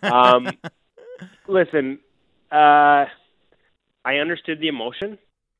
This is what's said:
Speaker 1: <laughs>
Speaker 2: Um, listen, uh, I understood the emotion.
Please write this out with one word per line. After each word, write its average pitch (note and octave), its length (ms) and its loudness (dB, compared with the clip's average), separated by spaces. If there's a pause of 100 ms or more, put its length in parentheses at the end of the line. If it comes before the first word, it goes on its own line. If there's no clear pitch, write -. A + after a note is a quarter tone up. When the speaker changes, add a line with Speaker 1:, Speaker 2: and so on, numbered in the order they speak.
Speaker 1:
<laughs> - 0 -
Speaker 2:
Um, B2 480 2 (960)
listen, D#3 520 -4 (520)
uh, D3 540 4 (1000)
I C3 120 -4
understood D#3 420 -6
the D#3+ 80 -6
emotion. C#3+ 500 -10 (420)